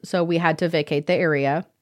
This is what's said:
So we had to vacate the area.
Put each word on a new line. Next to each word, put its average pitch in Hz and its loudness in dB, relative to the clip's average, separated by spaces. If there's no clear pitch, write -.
So 175 -2
we 165 0
had 165 0
to 175 0
vacate 147 -2
the 180 2
area. 151 0